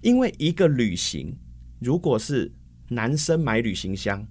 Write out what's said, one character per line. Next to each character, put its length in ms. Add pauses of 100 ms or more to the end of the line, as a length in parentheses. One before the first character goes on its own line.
因 180
为 200
一 120
个 160
旅 300
行， 400 (420)
如 180
果 220
是 320 (380)
男 280
生 220
买 220
旅 140
行 200
箱 360